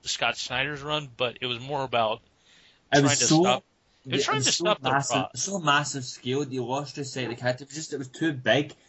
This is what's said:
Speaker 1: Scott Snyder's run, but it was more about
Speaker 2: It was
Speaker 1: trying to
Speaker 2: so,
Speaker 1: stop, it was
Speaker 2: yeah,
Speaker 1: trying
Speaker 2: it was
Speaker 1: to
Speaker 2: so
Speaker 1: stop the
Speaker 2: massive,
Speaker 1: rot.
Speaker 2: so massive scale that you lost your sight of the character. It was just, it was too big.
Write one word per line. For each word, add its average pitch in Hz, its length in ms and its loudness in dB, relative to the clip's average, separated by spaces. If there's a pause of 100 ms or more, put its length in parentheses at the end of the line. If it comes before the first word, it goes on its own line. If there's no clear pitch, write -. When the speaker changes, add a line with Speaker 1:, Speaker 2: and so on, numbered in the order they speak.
Speaker 1:
Scott - 340 -2
Snyder's 139 460 -4
run, 151 340 -6
but 120 240 -4
it 127 60 -4
was 120 120 -4
more 135 240 -6
about 117 380 0 (720)
Speaker 2:
It 143 80 8
was 143 100 6
Speaker 1:
trying 143 60 2
to 120 100 2
Speaker 2:
so, 156 80 6
Speaker 1:
stop, 160 280 4 (420)
it 131 60 -10
was 415 100 2
Speaker 2:
yeah, - 40 -2
Speaker 1:
trying 415 100 0
Speaker 2:
it 427 100 0
was - 0 -
Speaker 1:
to - 60 2
Speaker 2:
so 339 180 0
Speaker 1:
stop 202 140 0
the 127 80 0
Speaker 2:
massive, 139 180 0
Speaker 1:
rot. 110 240 0
Speaker 2:
so 190 260 -4
massive 147 440 0
scale 131 380 -4
that 131 100 -6
you 127 120 -4
lost 139 340 -6
your 143 80 -6
sight 131 180 -8
of 113 80 -4
the 120 60 -6
character. 127 260 -2
It 135 60 -18
was 143 60 -16
just, 156 180 -10
it 135 40 -4
was 131 120 -8
too 160 240 -2
big. 127 400 2 (160)